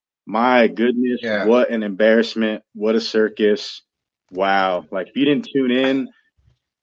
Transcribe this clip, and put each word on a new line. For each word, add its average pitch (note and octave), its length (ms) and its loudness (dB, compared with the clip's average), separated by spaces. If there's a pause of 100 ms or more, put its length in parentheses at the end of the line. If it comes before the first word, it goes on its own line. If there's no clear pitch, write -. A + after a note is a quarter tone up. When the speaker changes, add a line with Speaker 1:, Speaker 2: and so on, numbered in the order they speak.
(280)
Speaker 1:
my A#2 400 2
goodness, A#2+ 560 -2
Speaker 2:
Yeah. G#2 220 -2
Speaker 1:
what A#2 260 4
an A#2 120 -4
embarrassment! A2 800 0 (100)
What A2 220 -2
a A2 60 0
circus! G#2+ 800 -2 (500)
Wow! F#2+ 600 0
Like, F#2 180 -6
if - 60 -20
you C3+ 100 0
didn't C#3 260 0
tune C3 200 0
in C3 380 0 (720)